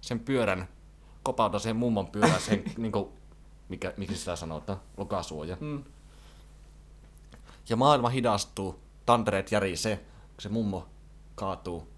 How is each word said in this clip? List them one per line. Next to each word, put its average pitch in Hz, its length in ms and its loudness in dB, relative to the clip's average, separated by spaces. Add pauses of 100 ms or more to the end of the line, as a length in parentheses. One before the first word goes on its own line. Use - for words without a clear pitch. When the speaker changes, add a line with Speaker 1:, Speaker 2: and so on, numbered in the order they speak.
Speaker 1:
sen 120 200 -6
pyörän 110 480 0 (540)
kopautan 110 380 2
sen 110 160 -2
mummon 113 300 2
pyörän, 107 340 4
sen 101 220 0 (100)
<laughs> - 40 -10
niinku, 107 360 -2 (560)
mikä, 92 280 -6
miksi 98 200 -6
sitä 87 200 -4
sanotaan, 82 440 -6 (160)
lokasuoja. 87 640 -6
Speaker 2:
Mm. 147 240 -8 (1800)
Speaker 1:
Ja 117 80 2
maailma 131 320 8
hidastuu, 104 720 0 (260)
tantereet 104 460 4
järisee, 98 440 0
kun - 460 -16
se 104 60 -10
mummo 101 380 -2 (480)
kaatuu 87 640 -6